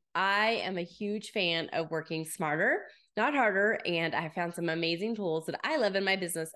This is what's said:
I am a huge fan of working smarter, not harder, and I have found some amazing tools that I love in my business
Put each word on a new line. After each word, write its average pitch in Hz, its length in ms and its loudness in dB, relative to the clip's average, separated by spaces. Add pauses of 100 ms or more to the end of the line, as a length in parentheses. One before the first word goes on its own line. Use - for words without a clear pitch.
(140)
I 208 500 4
am 190 140 -2
a 175 60 -2
huge 208 480 -6
fan 170 380 0
of 160 200 -2
working 160 360 -4
smarter, 175 600 0 (320)
not 262 160 2
harder, 214 540 4
and 165 260 0
I 160 80 0
have 160 120 -6
found 175 200 -2
some 170 160 -2
amazing 170 460 -2
tools 165 320 -2
that 160 160 -4
I 311 140 0
love 202 180 2
in 196 100 2
my 190 100 4
business 170 400 -4